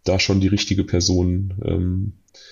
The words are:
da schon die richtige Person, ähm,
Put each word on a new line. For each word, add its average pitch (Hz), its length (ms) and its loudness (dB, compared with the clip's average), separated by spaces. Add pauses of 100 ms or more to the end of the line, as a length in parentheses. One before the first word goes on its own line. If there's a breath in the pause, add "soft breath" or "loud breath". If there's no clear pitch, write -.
da 92 160 2
schon 98 200 2
die 95 80 4
richtige 98 360 0
Person, 90 720 0 (100)
ähm, 90 480 -2 (400 loud breath)